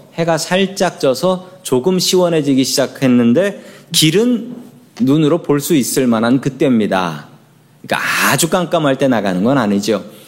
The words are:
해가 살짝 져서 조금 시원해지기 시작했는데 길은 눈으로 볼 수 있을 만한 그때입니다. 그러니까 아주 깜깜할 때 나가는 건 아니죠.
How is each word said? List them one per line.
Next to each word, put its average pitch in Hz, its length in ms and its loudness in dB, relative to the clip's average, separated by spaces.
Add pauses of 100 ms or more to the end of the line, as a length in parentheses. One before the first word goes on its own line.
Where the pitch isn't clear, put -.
(140)
해가 165 240 -2
살짝 185 640 -2
져서 180 500 -2 (120)
조금 139 360 0
시원해지기 160 680 0
시작했는데 127 1000 0 (300)
길은 196 600 0 (480)
눈으로 151 400 2
볼 143 180 0
수 175 140 0
있을 131 320 0
만한 117 340 2
그때입니다. 98 880 0 (560)
그러니까 - 260 -4 (220)
아주 143 180 0
깜깜할 160 480 0
때 139 100 0
나가는 101 380 0
건 135 140 2
아니죠. 101 440 0 (260)